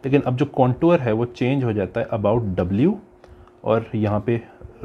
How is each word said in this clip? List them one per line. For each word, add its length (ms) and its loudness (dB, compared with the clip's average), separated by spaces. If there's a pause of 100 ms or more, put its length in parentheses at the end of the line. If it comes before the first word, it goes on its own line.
लेकिन 160 4
अब 140 -2
जो 100 0
कॉन्टूर 540 2
है 120 -2
वो 140 0
change 380 -2
हो 100 -2
जाता 280 -2
है 80 -6
about 460 0
W 380 2 (680)
और 320 0
यहाँ 240 0
पे 240 -2 (420)